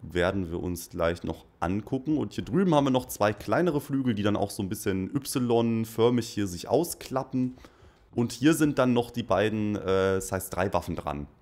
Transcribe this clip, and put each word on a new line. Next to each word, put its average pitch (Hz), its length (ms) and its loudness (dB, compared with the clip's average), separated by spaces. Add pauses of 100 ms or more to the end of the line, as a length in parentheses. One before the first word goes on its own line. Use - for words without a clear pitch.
werden 87 480 0
wir 85 100 -4
uns 87 280 -6
gleich 85 340 -2
noch - 220 -8 (140)
angucken. 117 580 -2
Und 113 160 -4
hier - 120 -6
drüben 170 300 2
haben 143 100 4
wir 135 60 2
noch 127 160 2
zwei 104 260 2
kleinere 143 480 0
Flügel, 135 320 0
die 101 100 -2
dann 101 120 4
auch 98 160 0
so - 100 -8
ein 95 80 -2
bisschen 95 460 -2
Y-förmig 117 1120 2
hier 101 180 -4
sich 90 220 -8
ausklappen. 131 880 -2 (580)
Und 117 200 0
hier 151 200 4
sind 151 240 2
dann 127 160 4
noch 120 180 0
die 120 120 -6
beiden, 104 520 2
äh, 95 440 2
Size 95 300 -6
drei 95 240 -2
Waffen 85 220 0
dran 73 320 -6 (140)